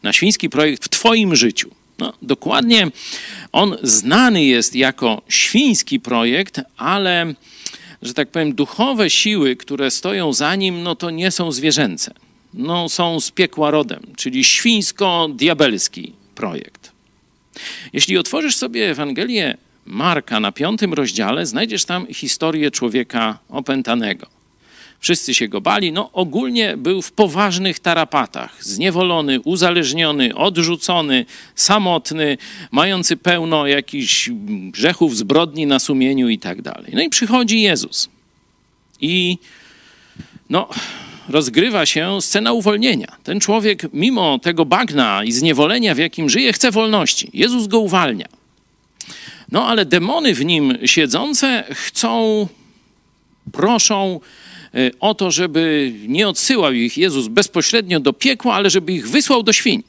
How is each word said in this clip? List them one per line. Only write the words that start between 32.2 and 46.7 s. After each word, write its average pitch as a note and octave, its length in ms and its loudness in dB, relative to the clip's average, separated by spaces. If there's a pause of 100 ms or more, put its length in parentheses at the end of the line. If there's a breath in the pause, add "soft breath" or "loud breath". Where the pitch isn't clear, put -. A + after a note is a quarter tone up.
mający F3 460 0
pełno E3 500 0
jakichś C#3 640 -2 (420)
grzechów, D3+ 460 2
zbrodni D3+ 480 -2
na C#3 140 2
sumieniu C3 500 2
i A2 100 0
tak F2+ 220 -8
dalej. - 320 -14
No B2+ 80 0
i E4 80 0
przychodzi A3+ 520 2
Jezus - 480 0 (920)
i, F3 360 0 (1120 loud breath)
no, E3+ 200 -2 (600 loud breath)
rozgrywa D#3 560 2
się F3+ 360 -2
scena A3 320 0
uwolnienia. G#3 720 0
Ten F#3 160 -4
człowiek, G#3 540 0
mimo F3 460 2
tego E3 260 2
bagna C#3+ 580 2
i A#2 80 -2
zniewolenia, D#3 640 2
w - 20 -2
jakim D#3+ 320 -2
żyje, A#3 240 2
chce B3 180 2